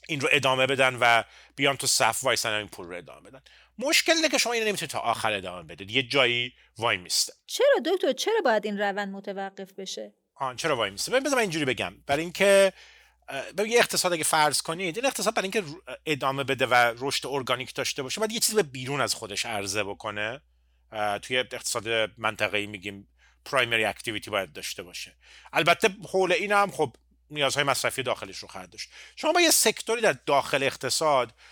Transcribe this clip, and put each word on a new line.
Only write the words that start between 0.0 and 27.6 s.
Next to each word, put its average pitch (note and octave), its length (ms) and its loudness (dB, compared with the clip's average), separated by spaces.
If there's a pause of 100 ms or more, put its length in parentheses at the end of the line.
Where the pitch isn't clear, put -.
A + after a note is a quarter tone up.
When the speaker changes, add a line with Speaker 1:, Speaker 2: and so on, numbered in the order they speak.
Speaker 1:
این D3 140 -4
رو C#3+ 100 2
ادامه C3 360 4
بدن C3 340 4
و A#2 220 8 (320)
بیان C#3 220 2
تو C3+ 100 -4
صف A2+ 360 2
وایسن A#2 300 0
و G#2+ 40 0
این G#2 100 -6
پول F#2 200 -16
رو F2 100 -10
ادامه D2+ 320 -18
بدن. C3 120 -20 (380)
مشکل D#4 340 2
اینه D#4+ 160 0
که C4+ 80 0
شما A#3+ 160 0
اینو A3 140 -2
نمی‌تونید F#3 240 -4
تا A#2 80 -6
آخر A2 340 0
ادامه F2+ 300 -6
بدید، E2+ 280 -14
یه B2+ 120 2
جایی B2 500 2 (240)
وای G#2+ 200 0
میسته. - 360 -4 (140)
Speaker 2:
چرا C5+ 380 2
دکتر؟ D#4+ 280 0
چرا G#4 320 -2
باید G#3+ 200 2
این G#3 120 -6
روند G3+ 320 -4
متوقف G3 640 -10
بشه؟ G3 400 -12 (280)
Speaker 1:
آه، B2+ 140 -4
چرا D3+ 200 0
وای A2 140 0
میسته؟ G2+ 220 -8
ببین، C4 120 0
بذار C#4+ 120 -2
من A#3+ 60 2
اینجوری D#3+ 240 -2
بگم. G#2+ 280 -2 (140)
برای C#3+ 160 0
اینکه، G3 500 4 (540)
اه، C3+ 240 -8
ببین، G#3+ 200 -2
یه A#3+ 80 6
اقتصاد F3+ 340 2
اگه D#3 100 0
فرض D3+ 380 4
کنید، E3+ 360 -6
این B3+ 80 -2
اقتصاد A3+ 280 0
برای G3+ 120 -2
اینکه G3+ 160 -2
رو-، D#3 200 -10 (240)
ادامه C#3 380 0
بده C3 220 0
و A#2+ 320 6
رشد C3+ 300 -4
ارگانیک B2+ 480 -4
داشته C#3 280 -4
باشه، B2+ 160 -6
باید A3 120 -2
یه A3+ 80 -6
چیزی G#3+ 160 0
به G#3 80 4
بیرون C3 380 -4
از A2 140 0
خودش G2 300 -6
عرضه G2+ 380 -4
بکنه، G#2+ 580 -8 (500)
اه، G#2 280 -4
توی B2+ 180 -4
اقتصاد A2+ 800 -2
منطقه‌ای G#2 480 -2
می‌گیم G2+ 420 -12 (380)
پرایمری A#2 400 2
اکتیویتی G#2 440 -6
باید F#2+ 240 -2
داشته - 300 -10
باشه. - 320 -16 (380)
البته E3+ 360 4 (200)
حول F#3+ 220 2
این F#3 200 0
هم G3+ 200 4
خب C#3+ 240 -2 (340)
نیازهای D3 340 0